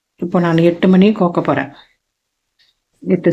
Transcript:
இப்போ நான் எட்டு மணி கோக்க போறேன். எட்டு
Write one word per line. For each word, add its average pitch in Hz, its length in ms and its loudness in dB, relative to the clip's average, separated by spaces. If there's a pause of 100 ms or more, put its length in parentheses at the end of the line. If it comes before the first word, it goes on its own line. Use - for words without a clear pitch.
(220)
இப்போ 180 240 -4
நான் 165 240 0
எட்டு 175 240 -2
மணி 185 140 4 (120)
கோக்க 175 220 0
போறேன். 139 280 -4 (1300)
எட்டு 180 300 0